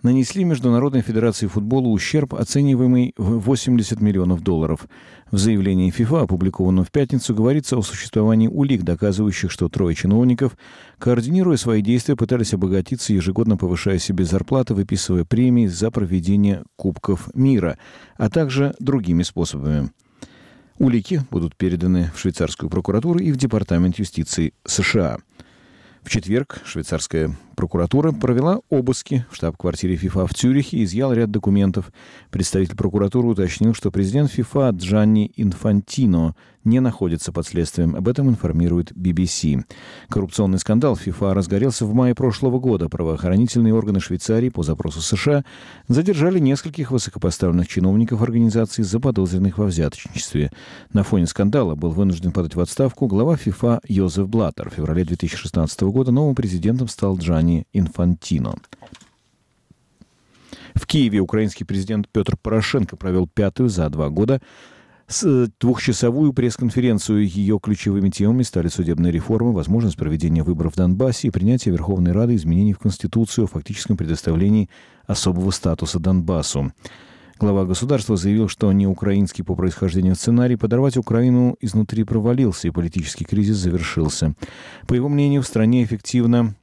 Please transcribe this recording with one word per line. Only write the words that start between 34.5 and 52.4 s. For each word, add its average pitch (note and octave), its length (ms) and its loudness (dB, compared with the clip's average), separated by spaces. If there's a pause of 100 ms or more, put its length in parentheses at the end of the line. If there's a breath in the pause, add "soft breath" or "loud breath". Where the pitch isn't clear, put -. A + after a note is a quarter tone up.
Джанни G#2 640 2
Инфантино G2+ 1000 0 (300 soft breath)
не A#2+ 160 4
находится F#2 520 -2
под E2+ 140 -6
следствием. E2 500 -2
Об F#2 120 -2
этом C3 220 2
информирует E2+ 640 0
Би F2+ 180 -2
Би F2 140 0
Си. D2 340 -2 (480 loud breath)
Коррупционный F#2+ 500 -2
скандал A#2+ 360 0
в E2 60 -6
фифа F#2+ 340 -2
разгорелся G2+ 500 0
в G#2 80 -2
мае B2 220 4
прошлого B2+ 440 0
года. G#2 300 0
Правоохранительные F#2+ 840 2
органы G2+ 260 0
Швейцарии A2 480 -2
по F2+ 140 -4
запросу D#2 400 -4
С - 140 -2
Ш C#3+ 220 2
А C#3 60 -2 (440 loud breath)
задержали E3+ 500 2
нескольких C#3 540 -2
высокопоставленных F2+ 760 0
чиновников G#2+ 540 0
организации, A2+ 600 0
заподозренных F#2+ 760 0
во G#2 80 2
взяточничестве. D2+ 840 -4 (440 loud breath)
На G2+ 80 4
фоне F#2 240 2
скандала G2+ 480 0
был D#2+ 160 -2
вынужден F2 420 0
подать E2+ 220 -4